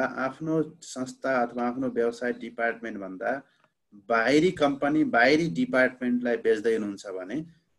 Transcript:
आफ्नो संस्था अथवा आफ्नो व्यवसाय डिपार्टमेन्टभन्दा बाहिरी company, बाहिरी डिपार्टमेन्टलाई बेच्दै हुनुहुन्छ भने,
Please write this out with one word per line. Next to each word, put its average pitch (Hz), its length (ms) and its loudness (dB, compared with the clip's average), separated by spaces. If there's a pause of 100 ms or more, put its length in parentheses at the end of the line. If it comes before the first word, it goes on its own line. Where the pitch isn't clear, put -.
आफ्नो 151 580 -2 (180)
संस्था 127 640 -2
अथवा 120 220 -4
आफ्नो 127 200 -2
व्यवसाय 117 460 -2
डिपार्टमेन्टभन्दा 113 1080 -6 (520)
बाहिरी 123 580 2
company, 143 520 0
बाहिरी 139 460 4
डिपार्टमेन्टलाई 123 880 0
बेच्दै 113 360 2
हुनुहुन्छ 101 340 -4
भने, 98 380 -8 (340)